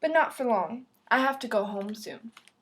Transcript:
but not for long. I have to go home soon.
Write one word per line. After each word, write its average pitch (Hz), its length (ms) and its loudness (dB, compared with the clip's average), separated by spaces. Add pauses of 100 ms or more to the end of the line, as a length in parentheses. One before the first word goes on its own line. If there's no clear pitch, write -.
but 311 120 0
not 320 240 4
for 269 80 -4
long. 226 420 0 (240)
I 247 100 4
have 269 200 0
to 247 80 -8
go 214 160 0
home 202 300 -6
soon. - 380 -14 (300)